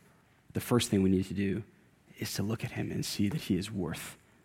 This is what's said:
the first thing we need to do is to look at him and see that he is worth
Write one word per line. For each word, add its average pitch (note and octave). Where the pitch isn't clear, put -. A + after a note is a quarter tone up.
the -
first -
thing G2+
we F#2+
need F#2+
to -
do G2
is -
to G2
look A2
at -
him -
and G2+
see G2+
that D#3
he G2
is G2
worth F#2